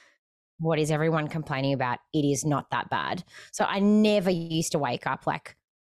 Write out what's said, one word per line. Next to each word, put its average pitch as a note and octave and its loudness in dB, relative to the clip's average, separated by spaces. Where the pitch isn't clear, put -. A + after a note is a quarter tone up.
"What D#3+ 0
is D#3 2
everyone D#3 2
complaining C#3 -2
about? B2+ -2
It D3+ 2
is C#3+ 0
not C#3+ 0
that - -4
bad." F#2 -4
So - 0
I G3 -2
never G#3 4
used E3 -2
to E3 2
wake B2+ -2
up, C3+ -4
like, D#3 -6